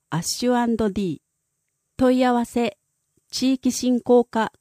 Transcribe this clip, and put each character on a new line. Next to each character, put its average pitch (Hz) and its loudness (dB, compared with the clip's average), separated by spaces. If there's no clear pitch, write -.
ア 156 -4
ッ 170 -4
シ - -4
ュ 247 2
ア 240 0
ン 233 0
ド 214 -2
デ 202 -4
ィ 175 -4
ー。 - -20
問 254 4
い 254 2
合 247 2
わ 240 0
せ、 - -4
地 262 0
域 254 -2
振 247 -2
興 240 4
課 - -4